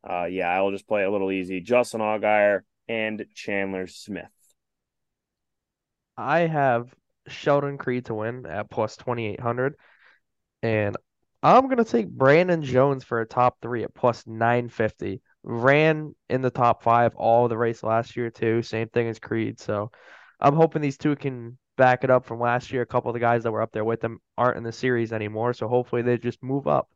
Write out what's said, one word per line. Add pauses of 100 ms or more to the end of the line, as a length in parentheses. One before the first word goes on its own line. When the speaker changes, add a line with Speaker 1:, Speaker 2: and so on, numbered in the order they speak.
Speaker 1:
uh,
yeah,
I
will
just
play
a
little
easy.
Justin
Allgaier (260)
and (100)
Chandler
Smith. (1900)
Speaker 2:
I
have (340)
Sheldon
Creed
to
win
at
plus
twenty-eight
hundred, (840)
and (460)
I'm
gonna
take
Brandon
Jones
for
a
top
three
at
plus
nine
fifty. (200)
Ran (140)
in
the
top
five
all
the
race
last
year
too.
Same
thing
as
Creed.
So (500)
I'm
hoping
these
two
can (180)
back
it
up
from
last
year.
A
couple
of
the
guys
that
were
up
there
with
them (180)
aren't
in
the
series
anymore.
So
hopefully
they
just
move
up.